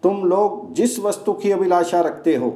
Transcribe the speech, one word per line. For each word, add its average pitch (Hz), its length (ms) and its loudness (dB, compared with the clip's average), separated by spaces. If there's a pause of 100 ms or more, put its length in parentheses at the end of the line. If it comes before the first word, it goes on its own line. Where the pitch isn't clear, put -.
तुम 196 220 0
लोग 185 480 0
जिस 240 260 0
वस्तु 202 340 -2
की 202 180 -2
अभिलाषा 175 500 2
रखते 160 340 0
हो 123 200 -2